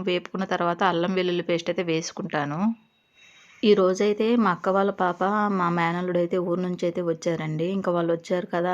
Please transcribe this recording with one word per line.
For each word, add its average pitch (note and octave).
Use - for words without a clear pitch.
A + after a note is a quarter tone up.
వేపుకున్న F#3
తర్వాత F3
అల్లం F3
వెల్లుల్లి F3+
పేస్ట్ E3+
అయితే F3
వేసుకుంటాను. D#3+
ఈ A3
రోజైతే G3+
మా G#3+
అక్క F3
వాళ్ళ G3
పాప, F3+
మా F#3
మేనల్లుడు F3
అయితే F3
ఊరు F3
నుంచి F3+
అయితే F3
వచ్చారండి. D#3+
ఇంకా F#3+
వాళ్ళు E3+
వచ్చారు F3
కదా, F3